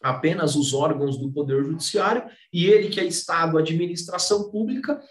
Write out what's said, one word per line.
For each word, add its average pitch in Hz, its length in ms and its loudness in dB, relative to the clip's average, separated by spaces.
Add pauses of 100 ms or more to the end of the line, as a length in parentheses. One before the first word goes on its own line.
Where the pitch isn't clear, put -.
apenas 151 540 0
os 143 180 0
órgãos 139 460 0
do 139 140 -6
Poder 139 320 0
Judiciário, 196 580 -2 (300)
e 175 140 0
ele, 214 220 8
que 196 120 -4
é 175 40 2
Estado, 165 540 0
administração 175 880 0
pública, 262 520 -4 (100)